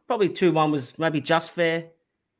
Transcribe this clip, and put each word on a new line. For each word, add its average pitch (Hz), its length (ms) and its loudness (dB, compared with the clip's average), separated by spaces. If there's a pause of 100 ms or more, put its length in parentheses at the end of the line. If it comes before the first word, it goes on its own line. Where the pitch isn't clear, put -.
probably 214 220 2
two 175 220 2
one 156 200 2
was 139 260 -4
maybe 156 240 -2
just 165 300 0
fair 165 340 -2 (540)